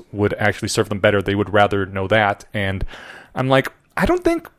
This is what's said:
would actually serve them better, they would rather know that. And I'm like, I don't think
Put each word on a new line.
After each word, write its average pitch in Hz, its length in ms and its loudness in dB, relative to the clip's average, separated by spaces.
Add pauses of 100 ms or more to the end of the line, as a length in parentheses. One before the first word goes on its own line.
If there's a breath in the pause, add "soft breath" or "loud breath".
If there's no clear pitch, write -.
(120)
would 104 220 0
actually 104 360 -2
serve 110 200 -2
them 101 100 -4
better, 101 220 4
they 101 140 -2
would 101 180 -2
rather 101 320 4
know 95 220 -6
that. 104 360 2 (100)
And 98 300 -2 (520 loud breath)
I'm 127 120 -2
like, 135 220 2 (260)
I 156 100 0
don't 359 180 0
think 339 360 -2